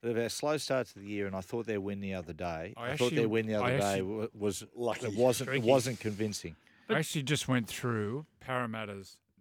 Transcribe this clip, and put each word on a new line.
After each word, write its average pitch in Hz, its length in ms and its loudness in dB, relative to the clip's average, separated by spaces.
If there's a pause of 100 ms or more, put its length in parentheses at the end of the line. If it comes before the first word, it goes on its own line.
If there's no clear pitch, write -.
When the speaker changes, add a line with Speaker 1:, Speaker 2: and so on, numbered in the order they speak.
Speaker 1:
They've 113 140 -2
had 117 100 2
a 110 40 -2
slow 151 280 0
start 135 300 0
to - 120 -20
the 98 60 -14
year, 101 220 -2
and 95 80 -4
I 95 60 -4
thought 117 240 -4
their 104 160 0
win 98 180 -4
the 98 140 -4
other 87 180 -6
day, 82 460 -6
Speaker 2:
I 117 60 -10
Speaker 1:
I - 40 -4
thought 127 40 -2 (160)
Speaker 2:
actually, 147 100 2
Speaker 1:
their 117 120 4
win 113 180 2
the 110 80 0
Speaker 2:
I 104 40 2
Speaker 1:
other 123 180 2
day 101 60 2
Speaker 2:
actually 98 200 2
Speaker 1:
wa-, 107 300 -4
was, 101 300 -2 (100)
Speaker 3:
Lucky. 120 340 -2
Speaker 1:
it 104 100 -4
wasn't, 127 320 6
it - 20 -2
Speaker 4:
Streaky. 127 180 2
Speaker 1:
wasn't 127 300 6
convincing. 104 540 -4
Speaker 2:
I - 100 -20 (240)
Speaker 4:
But 220 100 2
Speaker 2:
actually 156 260 0
just 139 260 0
went 123 180 2
through 117 580 -2 (140)
Parramatta's 110 760 -6 (240)